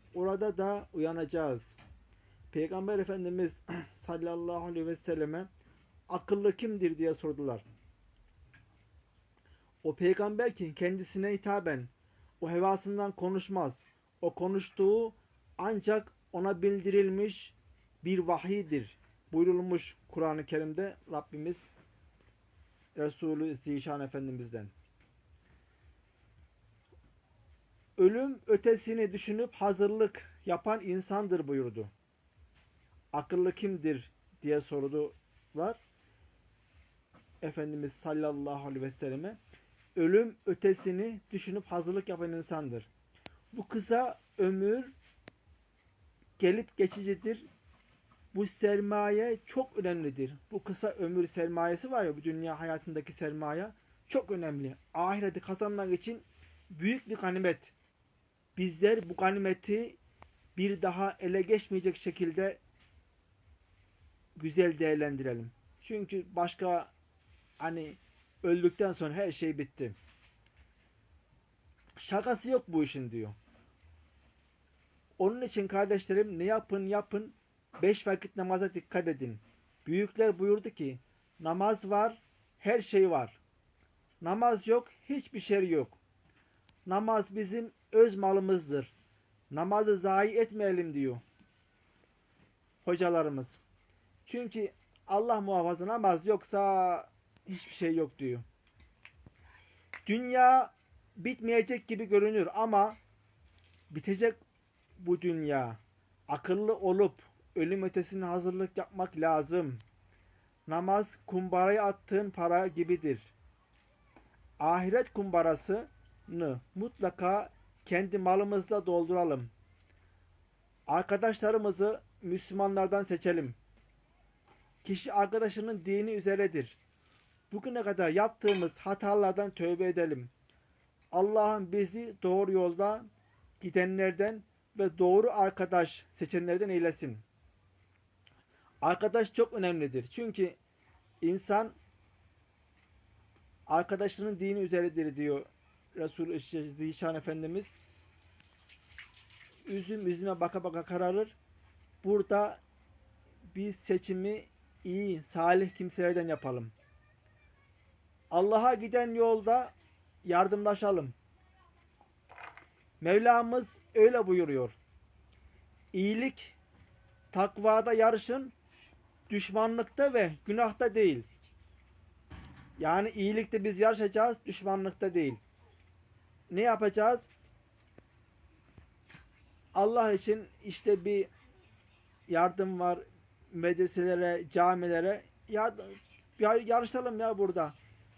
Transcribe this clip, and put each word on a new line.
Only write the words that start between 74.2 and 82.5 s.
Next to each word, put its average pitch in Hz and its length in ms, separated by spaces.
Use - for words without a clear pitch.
Onun 220 240
için 202 260
kardeşlerim, 196 680
ne 170 60
yapın 196 420
yapın, 208 480
beş 202 240
vakit 190 300
namaza 185 380
dikkat 170 340
edin. 127 300
Büyükler 202 520
buyurdu 202 320
ki, 135 280
"Namaz 190 500
var, 214 320